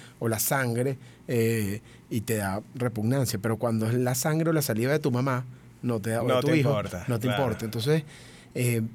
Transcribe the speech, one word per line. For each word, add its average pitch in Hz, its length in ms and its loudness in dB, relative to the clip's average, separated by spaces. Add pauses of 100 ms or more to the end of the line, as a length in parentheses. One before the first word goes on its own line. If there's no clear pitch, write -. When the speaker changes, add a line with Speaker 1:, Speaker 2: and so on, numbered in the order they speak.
(180)
Speaker 1:
o 117 100 -2
la 113 120 0
sangre, 127 580 0 (300)
eh, 113 540 0 (280)
y 113 120 -2
te 110 160 -2
da 98 260 -2 (100)
repugnancia. 117 640 0
Pero 110 180 0
cuando 113 280 0
es 117 80 2
la 127 220 2
sangre 160 340 2
o 160 40 4
la 156 100 2
saliva 120 280 0
de 156 60 4
tu 151 140 0
mamá, 127 340 0 (380)
no 120 160 0
te 110 100 -4
da, 117 140 0
o - 40 0
de 131 60 4
Speaker 2:
No 127 60 4
Speaker 1:
tu 143 80 2
Speaker 2:
te - 100 4
Speaker 1:
hijo, 123 120 4
Speaker 2:
importa, 98 380 -2
Speaker 1:
no 120 120 0
te 123 80 0
Speaker 2:
claro. 104 160 2
Speaker 1:
importa. 113 220 -2
Entonces, 123 380 0 (520)
eh, 120 260 2 (140)